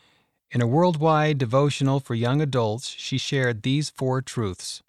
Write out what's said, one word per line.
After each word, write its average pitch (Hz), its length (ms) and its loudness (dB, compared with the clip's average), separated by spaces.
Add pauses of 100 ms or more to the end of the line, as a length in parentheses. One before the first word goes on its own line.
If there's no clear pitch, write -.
(500)
In 120 140 0
a 117 40 0
worldwide 156 680 2
devotional 135 600 2
for 123 160 -4
young 120 260 2
adults, 127 480 0
she - 300 -4
shared 123 420 -2
these 143 300 0
four 131 280 -2
truths. - 680 -6